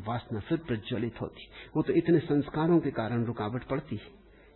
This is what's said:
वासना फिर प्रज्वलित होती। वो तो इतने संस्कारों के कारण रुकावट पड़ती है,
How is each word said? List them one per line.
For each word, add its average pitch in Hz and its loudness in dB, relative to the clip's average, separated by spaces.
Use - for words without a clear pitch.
वासना 117 -4
फिर 160 -2
प्रज्वलित 117 -4
होती। - -10
वो 160 2
तो - 0
इतने 165 6
संस्कारों 156 2
के 139 0
कारण 117 0
रुकावट 117 -4
पड़ती 135 -4
है, - -12